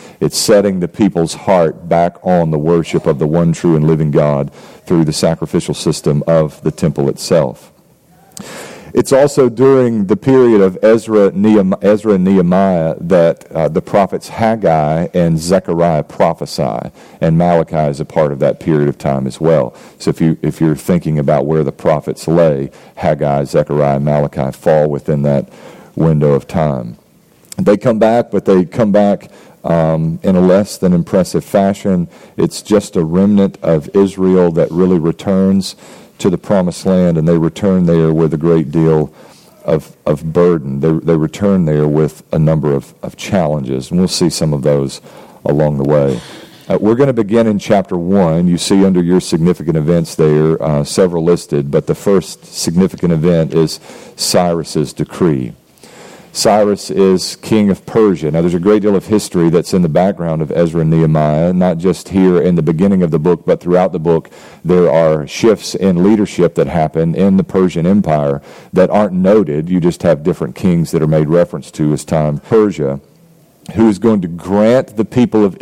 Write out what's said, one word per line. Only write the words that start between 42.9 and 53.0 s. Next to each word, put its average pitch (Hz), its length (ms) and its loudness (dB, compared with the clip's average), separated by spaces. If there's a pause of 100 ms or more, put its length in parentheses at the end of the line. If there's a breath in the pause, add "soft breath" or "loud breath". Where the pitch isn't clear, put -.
of - 140 -14
challenges, 73 720 -4
and 87 80 0
we'll 92 80 2
see 87 220 -2
some 78 240 -2
of 71 80 -4
those 69 400 -2 (420 loud breath)
along 73 340 0
the 67 60 -2
way. 69 380 0 (480 loud breath)
Uh, 95 100 -2
we're 107 160 2
gonna 139 160 2
begin 113 360 0
in 104 120 0
chapter 95 380 -2
one. 87 500 0
You 87 100 2
see 98 280 2
under 92 180 2
your 87 160 2
significant 82 560 -2
events 80 400 -2
there, 78 480 2
uh, 73 220 -2
several 85 400 -2
listed, 76 440 -2
but 78 160 -2
the 80 100 -4
first - 500 -2
significant - 640 -2